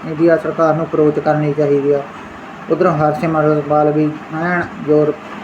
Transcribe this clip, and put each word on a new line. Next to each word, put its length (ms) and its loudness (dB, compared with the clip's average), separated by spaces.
ਇੰਡੀਆ 300 2
ਸਰਕਾਰ 380 0
ਨੂੰ 100 -2
ਅਪਰੋਚ 340 2
ਕਰਨੀ 340 0
ਚਾਹੀਦੀ 400 2
ਆ। 80 0
ਉਧਰੋਂ 220 2
ਹਰਸਿਮਰਤ 720 2
ਬਾਲ 240 4
ਵੀ 180 2
ਐਨ 280 -2
ਜ਼ੋਰ 280 2